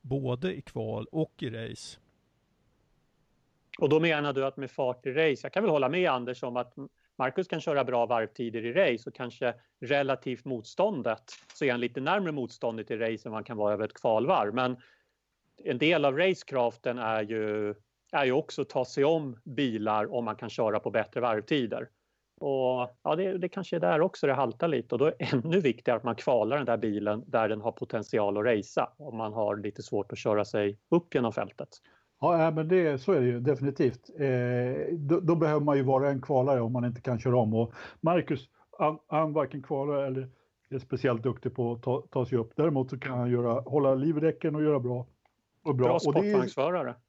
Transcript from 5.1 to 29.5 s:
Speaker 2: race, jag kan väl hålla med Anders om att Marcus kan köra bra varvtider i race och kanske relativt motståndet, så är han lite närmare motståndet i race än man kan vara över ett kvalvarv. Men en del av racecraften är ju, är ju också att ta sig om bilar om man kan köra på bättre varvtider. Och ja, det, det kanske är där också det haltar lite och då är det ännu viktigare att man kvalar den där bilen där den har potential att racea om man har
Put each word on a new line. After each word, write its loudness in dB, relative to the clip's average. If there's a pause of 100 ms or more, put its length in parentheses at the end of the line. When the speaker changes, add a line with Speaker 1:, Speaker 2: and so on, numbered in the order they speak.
Speaker 2:
race, 2
jag -10
kan 0
väl 2
hålla 4
med 2
Anders -4
om -6
att -6 (420)
Marcus -2
kan -4
köra 2
bra 2
varvtider -2
i -4
race 2
och -20
kanske -4 (260)
relativt -2
motståndet, -2 (320)
så -4
är 2
han 0
lite -4
närmare 0
motståndet -6
i -4
race -4
än -10
man -6
kan -10
vara 2
över -2
ett -6
kvalvarv. 2
Men 0 (880)
en -2
del 2
av 2
racecraften -2
är -2
ju, -4 (380)
är 2
ju 2
också -2
att -4
ta -2
sig 0
om 0
bilar -2
om -2
man -4
kan -10
köra 0
på -6
bättre -2
varvtider. -2 (520)
Och -2 (120)
ja, 0
det, -4
det -4
kanske -6
är 0
där 4
också 0
det 4
haltar 0
lite -2
och 0
då 4
är 4
det -4
ännu 2
viktigare 2
att -4
man 0
kvalar 2
den -2
där 2
bilen -2
där 2
den -2
har -2
potential -2
att 0
racea 0
om -12
man -4
har 0